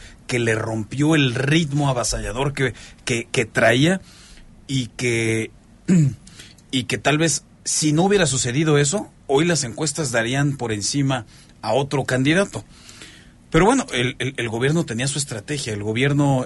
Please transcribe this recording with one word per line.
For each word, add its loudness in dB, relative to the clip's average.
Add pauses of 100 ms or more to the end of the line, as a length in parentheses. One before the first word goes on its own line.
(280)
que -2
le 2
rompió 0
el 2
ritmo 2
avasallador -2
que, -2 (320)
que, -4
que 0
traía 4 (680)
y -2
que, -2 (360)
<clears throat> 0
y -2
que -6
tal 0
vez 0 (200)
si 0
no 2
hubiera 4
sucedido 0
eso, 0 (180)
hoy 4
las 0
encuestas -4
darían 0
por -4
encima -2 (340)
a -2
otro 0
candidato. 0 (840)
Pero 4
bueno, 2
el, -2
el, -6
el -6
gobierno 0
tenía -4
su -4
estrategia, -8
el -8
gobierno, 2